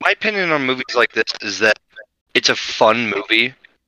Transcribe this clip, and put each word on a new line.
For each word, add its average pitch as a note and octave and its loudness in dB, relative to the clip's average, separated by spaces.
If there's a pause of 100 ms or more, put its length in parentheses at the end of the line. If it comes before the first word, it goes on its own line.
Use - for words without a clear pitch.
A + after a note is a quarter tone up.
my E3+ 0
opinion G3+ -2
on C#3+ 0
movies B2+ -4
like A#2 2
this - -2 (100)
is G2+ -6
that G#2+ 2 (560)
it's - 0
a C3 2
fun A2+ 0
movie, A2 0 (360)